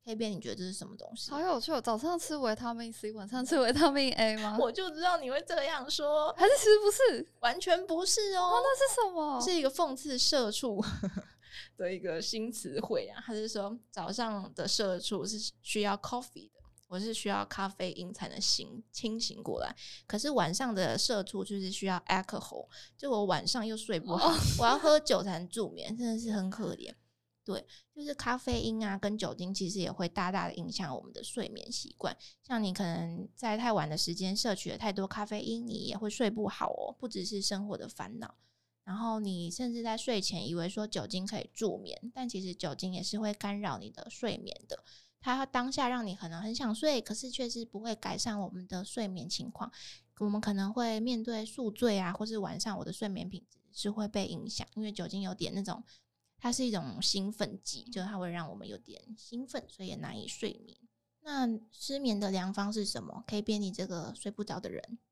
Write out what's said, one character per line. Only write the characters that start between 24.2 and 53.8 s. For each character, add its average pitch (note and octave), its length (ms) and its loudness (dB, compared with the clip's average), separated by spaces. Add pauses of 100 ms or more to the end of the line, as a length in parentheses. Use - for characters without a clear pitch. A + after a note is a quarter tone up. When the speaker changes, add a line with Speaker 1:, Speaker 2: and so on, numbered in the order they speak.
Speaker 2:
哦。 E4 80 6 (220)
Speaker 1:
我 A#3+ 80 6
要 B3+ 120 6
喝 D4+ 220 8
酒 A#3 220 4
才 F#3 160 -2
能 F3 100 -8
助 G#3+ 220 -2
眠， E2+ 260 -8
真 A#3+ 100 -2
的 A3+ 140 0
是 A#3 100 -4
很 G3 200 0
可 G3+ 240 -2
怜。 A1+ 180 -12 (540)
对， G3+ 160 -4 (320)
就 D4 80 -10
是 D4 120 -4
咖 B3+ 240 -2
啡 A#3+ 240 0
因 A3 200 -2
啊， G3 140 -2
跟 G3+ 220 0
酒 D#3+ 160 -4
精 F3+ 180 -6
其 F#3+ 160 -2
实 G3+ 100 -4
也 F3 140 0
会 F3+ 160 0
大 F#3 240 -2
大 F3 160 0
的 E3 60 -6
影 E3+ 180 -6
响 D#3 240 -4
我 - 60 -8
们 - 100 -18
的 - 100 -12
睡 - 280 -6
眠 - 200 -12
习 - 280 -8
惯。 - 180 -4 (260)
像 A3+ 220 0
你 F#3+ 80 0
可 F#3 100 -2
能 E3+ 540 -4
在 A3 220 -2
太 A#3+ 120 2
晚 F3 160 2
的 D#3 120 -2
时 E3+ 160 0
间 F#3+ 200 -2
摄 G#3+ 200 2
取 - 160 -6
了 - 80 -6
太 A3 120 -2
多 F#3+ 160 -2
咖 G#3 200 -4
啡 G#3+ 160 -6
因， A#3 240 -4
你 G#3 180 -6
也 - 100 -4
会 G#3+ 140 -4
睡 G#3 220 2
不 G#3+ 180 -2
好 - 240 -2
哦， - 260 -6
不 - 80 -8
只 A3 160 -4
是 G3 200 -2
生 G3+ 260 0
活 G3 80 -4
的 - 100 -8
烦 G#2 320 -10
恼。 A3 160 -12 (480)
然 F#3 140 -6
后 A3+ 240 0
你 F3+ 300 -2
甚 A#3+ 240 -2
至 A#3 80 -4
在 A3+ 120 0
睡 A3+ 280 2
前 C#3+ 260 0
以 E3 60 -2
为 E3+ 120 0
说 G#3+ 200 -2
酒 G3 200 -2
精 F#3 200 -2
可 G#3 120 -4
以 - 140 -8
助 - 240 0
眠， G#3 380 -10
但 B3+ 120 -6
其 A#3 140 -4
实 F#3 140 -6
酒 D#3 200 -4
精 F3+ 200 -4
也 F#3+ 80 -4
是 G#3 160 -4
会 G#3+ 160 0
干 G3+ 260 -4
扰 F3 160 -2
你 F#2+ 140 -10
的 - 180 -14
睡 - 300 -4
眠 - 280 -10
的。 - 160 -8 (380)
它 B3+ 240 0
当 C4 260 0
下 C4+ 200 2
让 A#3+ 160 -2
你 G3 100 -4
可 F3+ 120 -10
能 E3 120 -8
很 A3 140 -4
想 A#3+ 200 0
睡， C#4+ 280 2
可 - 100 -6
是 B3+ 180 -6
却 B3 160 -2
是 A#3 200 -4
不 G#3 140 -10
会 A3 140 -4
改 - 220 -6
善 G#3+ 240 -2
我 F#3 80 -2
们 F3+ 180 -10
的 F#3 160 -6
睡 G#3+ 240 -4
眠 F3+ 220 -6
情 - 220 -4
况。 - 200 -8 (500)
我 G#3 100 2
们 G#3 100 0
可 G#3 140 0
能 G3 180 0
会 A3+ 260 0
面 A#3 240 0
对 A3+ 220 -4
宿 A3 260 -4
醉 G#3+ 280 4
啊， F#3 120 0
或 G3+ 140 -4
是 A3 140 -4
晚 F#3+ 200 -4
上 G3+ 200 -2
我 - 40 -6
的 - 80 -8
睡 G3+ 160 -4
眠 F3+ 220 -4
品 F#3+ 220 -10
质 - 80 -20 (120)
是 - 200 -4